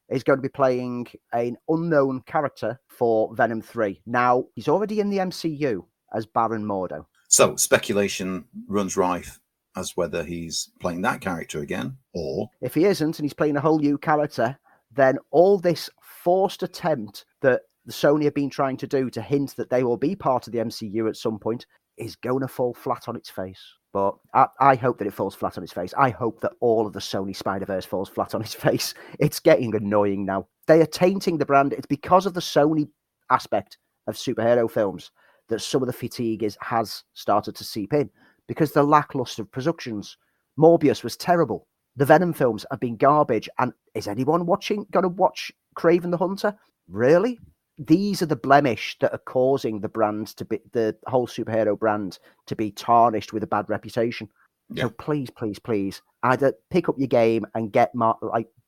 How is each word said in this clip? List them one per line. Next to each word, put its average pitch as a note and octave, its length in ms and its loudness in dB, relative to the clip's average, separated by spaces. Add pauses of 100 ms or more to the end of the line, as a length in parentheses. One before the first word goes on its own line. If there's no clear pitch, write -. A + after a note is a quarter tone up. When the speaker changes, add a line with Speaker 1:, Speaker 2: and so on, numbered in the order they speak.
Speaker 1:
is B2+ 140 -2
going C#3 160 2
to B2+ 40 -8
be C3+ 60 -4
playing B2 580 -2 (260)
an A#2+ 240 -2 (120)
unknown D3+ 580 2
character C3 520 -4 (100)
for A2+ 460 0
Venom A2+ 280 0
three. G#2+ 440 -4
Now, B2 380 2 (100)
he's - 140 -6
already G#3 320 0
in G3+ 100 0
the G3 100 -2
M F#3 120 -4
C - 160 -6
U C#3 380 -4 (280)
as A2 120 -4
Baron A2+ 380 -2
Mordo. F#2 420 -6 (220)
Speaker 2:
So, - 280 4
speculation G2 880 0 (240)
runs G2 280 -2
rife F2+ 440 -2 (340)
as F#2 220 -8
whether F2 260 -4
he's E2 480 -8 (100)
playing F2 220 -6
that A#2 180 -2
character F2 400 -8
again, G#2+ 360 -8 (180)
or F2+ 340 -6 (120)
Speaker 1:
If B2 140 -8
he D#3 100 2
isn't, D#3+ 340 0
and D3+ 60 -8
he's C#3+ 100 -4
playing D3+ 220 -2
a C#3+ 40 -2
whole D#3 180 2
new D3 200 2
character, C3+ 580 0 (360)
then C3 260 4 (120)
all F#3+ 280 6
this E3+ 320 -2 (100)
forced F#3+ 640 -2
attempt D3 640 -6 (180)
that B2+ 200 4 (220)
the A#2+ 80 -16
Sony D3+ 320 2
have D3 100 0
been C#3+ 140 -2
trying C3 300 -2
to - 80 -8
do C3+ 240 -2
to A2+ 100 -8
hint C#3 360 -2
that - 140 -6
they B2+ 140 2
will A#2+ 120 2
be D#3 200 -2
part C3 300 -2
of A2 60 -14
the A#2 80 -2
M A2+ 100 -2
C - 160 -12
U A2 220 -2
at G2+ 80 -4
some A2 220 -4
point A#2 280 -6 (300)
is A2+ 200 -12
gonna C3 320 -4
fall B2 260 -4
flat - 340 -6
on A#2 80 -8
its - 120 -16
face. F#2+ 320 -12 (320)
But G2 240 -2 (180)
I, B2+ 120 6 (140)
I C3+ 140 8
hope A#2+ 240 -2
that G2+ 80 -4
it G2+ 80 -6
falls G2 200 -4
flat - 220 -6
on F#2 80 -10
its - 80 -16
face. F2+ 240 -8
I C3 140 4
hope A2+ 300 -6
that - 200 -4
all A2+ 260 2
of G2 60 -8
the G2 80 -10
Sony G2 340 -6
Spider-Verse G2 520 -6
falls F#2+ 240 -6
flat - 240 -6
on G#2+ 80 -4
its - 120 -10
<laughs> - 140 -2
face. - 240 0 (260)
It's C#3+ 220 0
getting B2+ 340 4
annoying G2+ 520 0
now. F#2+ 220 -2 (180)
They D#3+ 160 8
are D#3 40 4
tainting F#3 520 0
the C#3+ 80 0
brand. C#3 260 4
It's B2+ 140 -10
because F#3 400 2
of F#3 80 -6
the F3 60 -4
Sony D3+ 480 2 (420)
aspect - 480 -2 (280)
of G#2+ 100 -8
superhero A#2 540 0
films F#2+ 420 -4 (360)
that A2+ 120 -4
some - 220 -2
of B2+ 40 -2
the B2 60 -6
fatigue A2+ 500 -6
is, G#2 180 -6
has - 440 -4 (100)
started G#2 400 -2
to - 100 -14
seep G#2 300 -6
in, C#3+ 160 0 (380)
because C#3+ 240 -2
the D3+ 100 4
lackluster C#3+ 640 0
productions. B2+ 760 -8 (400)
Morbius D#3 460 6
was - 120 -8
terrible. D#3 520 0 (260)
The C3 100 2
Venom D#3 280 6
films A#2+ 380 0
have A#2+ 100 -6
been A#2 160 -4
garbage. C#3+ 520 4 (100)
And B2 140 0 (220)
is G#2 140 -6
anyone C3 360 0
watching, G3+ 460 -2
gonna F#3 180 2
watch - 440 0 (240)
Kraven F3 340 2
the F3 80 -2
Hunter? G3 360 -2 (340)
Really? E3 500 2 (400)
These F#3+ 440 2
are F3 40 -2
the D3 100 -2
blemish C3+ 640 2
that B2 120 2
are - 60 -8
causing B2+ 640 0
the G#2 80 -6
brand G#2+ 400 -2
to - 180 -12
be, A2 140 -4 (120)
the A2 240 0 (120)
whole B2+ 180 2
superhero A2 520 -2
brand G#2 400 -2 (280)
to - 100 -8
be G#2+ 140 -4
tarnished A#2 640 2
with G#2 80 -2
a F2+ 40 -6
bad G#2 220 -2
reputation. A2 640 -4 (420)
Speaker 2:
Yeah. B2 120 -4
Speaker 1:
So A#2 60 -2
please, C#3+ 380 -6
please, G#2+ 300 -8
please, G2 420 -4 (220)
either B2+ 320 2 (160)
pick F3 180 0
up - 100 0
your C3+ 80 -2
game A2+ 380 4 (100)
and A2+ 160 -4
get A#2+ 240 4
Mar-, A2+ 280 2
like, A2 260 -4 (200)